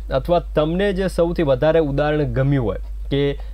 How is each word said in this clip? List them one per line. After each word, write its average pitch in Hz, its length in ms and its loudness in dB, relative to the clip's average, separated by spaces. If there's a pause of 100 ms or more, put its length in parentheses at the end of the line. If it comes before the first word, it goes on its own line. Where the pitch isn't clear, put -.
(140)
અથવા 170 260 2 (160)
તમને 175 380 0
જે 185 140 -2
સૌથી 175 360 0
વધારે 151 360 4
ઉદાહરણ 147 440 0
ગમ્યું 135 420 2
હોય 92 120 -2 (320)
કે, 139 300 0 (140)